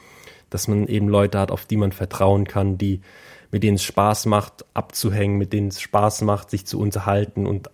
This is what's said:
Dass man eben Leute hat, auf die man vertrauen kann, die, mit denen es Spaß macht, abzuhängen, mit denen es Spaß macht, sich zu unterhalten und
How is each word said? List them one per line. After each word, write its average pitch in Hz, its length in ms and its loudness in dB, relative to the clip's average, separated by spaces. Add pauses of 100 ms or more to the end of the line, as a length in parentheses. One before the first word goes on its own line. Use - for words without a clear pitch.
(500)
Dass - 180 -6
man 104 200 2
eben 104 200 0
Leute 101 320 2
hat, 95 100 0
auf 95 160 -6
die 107 120 -2
man 98 160 0
vertrauen 98 520 2
kann, 98 320 -2
die, 98 220 -2 (520)
mit 104 120 -2
denen 104 120 4
es 92 80 -2
Spaß 104 420 0
macht, 104 480 0
abzuhängen, 101 640 -2
mit 98 160 -2
denen 101 160 0
es 92 100 -8
Spaß 104 440 0
macht, 101 260 0
sich - 160 -6
zu 104 120 -8
unterhalten 101 720 -2
und 95 260 -6